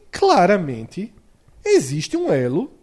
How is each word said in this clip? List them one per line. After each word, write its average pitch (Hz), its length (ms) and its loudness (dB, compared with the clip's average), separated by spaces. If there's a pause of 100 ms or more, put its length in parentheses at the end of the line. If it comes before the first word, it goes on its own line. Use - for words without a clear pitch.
(120)
claramente 185 1000 0 (500)
existe 170 540 0
um 339 160 0
elo 135 380 -2 (120)